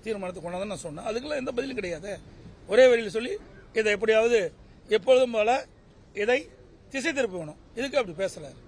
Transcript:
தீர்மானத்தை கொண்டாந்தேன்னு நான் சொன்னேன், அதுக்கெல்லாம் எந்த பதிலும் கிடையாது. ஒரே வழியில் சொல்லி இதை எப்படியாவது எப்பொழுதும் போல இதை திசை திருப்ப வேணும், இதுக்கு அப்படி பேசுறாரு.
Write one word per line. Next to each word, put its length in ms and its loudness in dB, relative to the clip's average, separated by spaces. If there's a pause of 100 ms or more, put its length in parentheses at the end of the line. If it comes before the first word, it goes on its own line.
தீர்மானத்தை 380 -8
கொண்டாந்தேன்னு 320 -6
நான் 80 -12
சொன்னேன், 260 -10
அதுக்கெல்லாம் 340 -6
எந்த 140 -6
பதிலும் 220 -4
கிடையாது. 340 -8 (600)
ஒரே 180 8
வழியில் 260 2
சொல்லி 160 -4 (460)
இதை 180 2
எப்படியாவது 440 4 (580)
எப்பொழுதும் 400 4
போல 180 4 (680)
இதை 140 2 (540)
திசை 240 -2
திருப்ப 240 -2
வேணும், 180 -14 (200)
இதுக்கு 240 -2
அப்படி 200 -8
பேசுறாரு. 340 -8 (120)